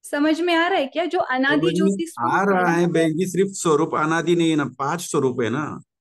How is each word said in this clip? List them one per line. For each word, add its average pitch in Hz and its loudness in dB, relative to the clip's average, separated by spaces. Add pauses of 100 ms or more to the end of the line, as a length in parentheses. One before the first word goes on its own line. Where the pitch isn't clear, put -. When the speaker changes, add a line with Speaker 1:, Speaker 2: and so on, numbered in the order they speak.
Speaker 1:
समझ 302 0
में 349 2
आ 330 2
रहा 370 0
है 269 -2
क्या? 320 -4
जो 349 -2
अनादि 269 0
Speaker 2:
समझ 294 2
में - 0
Speaker 1:
ज्योति 196 0
स्वरूप 123 -4
Speaker 2:
आ 180 2
रहा 196 2
Speaker 1:
है 180 2
ना 175 2
Speaker 2:
है 170 2
Speaker 1:
वो 160 -2
Speaker 2:
बहन 160 2
जी, 180 -2
सिर्फ 185 0
स्वरूप 156 0
अनादि 160 0
नहीं 165 2
है 160 2
ना, 147 0
पांच 147 -4
स्वरूप 131 -2
है 107 0
ना, 117 -6 (200)